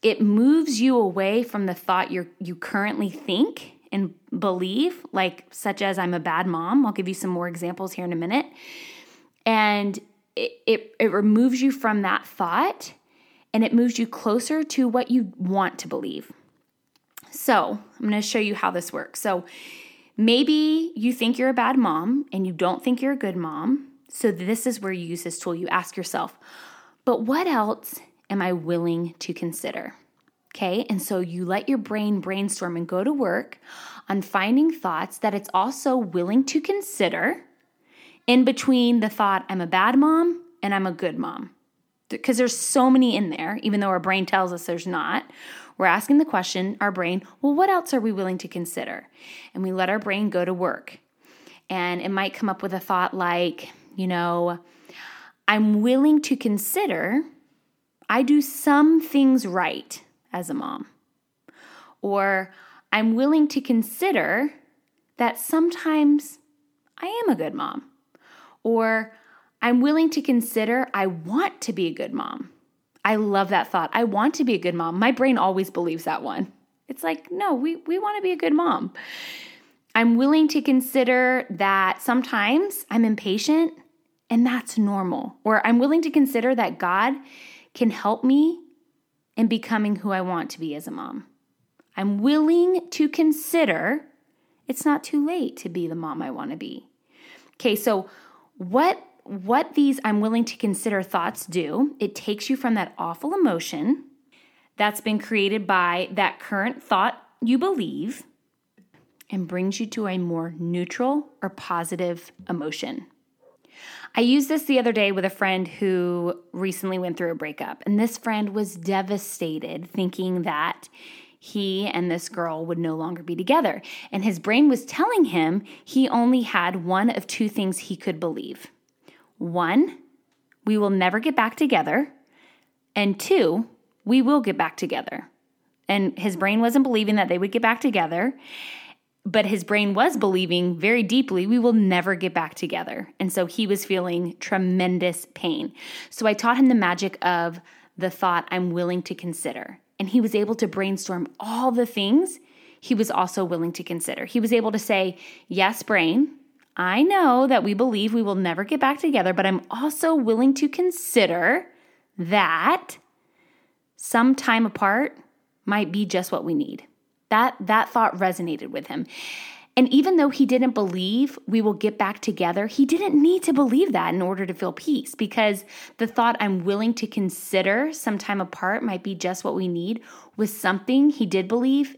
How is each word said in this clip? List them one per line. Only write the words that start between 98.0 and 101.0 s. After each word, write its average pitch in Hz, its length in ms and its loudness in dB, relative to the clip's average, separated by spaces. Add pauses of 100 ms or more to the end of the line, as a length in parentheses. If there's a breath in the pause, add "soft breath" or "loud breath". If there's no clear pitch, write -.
what, 254 460 0 (220)
what 214 500 -2
these 277 300 4
"I'm 208 160 2
willing 226 240 2
to 233 120 -8
consider" 202 460 -2